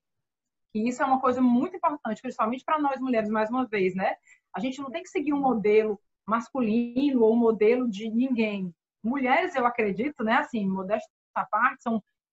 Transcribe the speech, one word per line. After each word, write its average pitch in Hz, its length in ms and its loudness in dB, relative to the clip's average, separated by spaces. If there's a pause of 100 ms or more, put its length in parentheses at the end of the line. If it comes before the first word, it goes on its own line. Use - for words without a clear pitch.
(760)
E 220 140 0
isso 247 120 -4
é 294 40 2
uma 262 160 2
coisa 254 180 0
muito 254 380 2
importante, 294 440 -4
principalmente 247 440 -4
pra 311 120 0
nós 277 220 -2
mulheres, 240 300 0
mais 220 200 0
uma 254 160 0
vez, 196 300 0
né? 190 180 0 (400)
A 185 60 -8
gente 262 220 -6
não 269 100 -10
tem 339 100 -8
que 370 80 -18
seguir 294 220 -2
um 285 80 0
modelo 214 580 2 (300)
masculino 240 960 0
ou 220 100 6
um 233 40 4
modelo 233 520 4
de 214 200 -6
ninguém. 214 640 -2 (260)
Mulheres, 277 540 0
eu 247 100 0
acredito, 233 560 -2
né, 220 120 0
assim, 240 340 0
modéstia 190 420 -4 (240)
à 196 120 -4
parte, 247 360 0
são 226 220 -4 (300)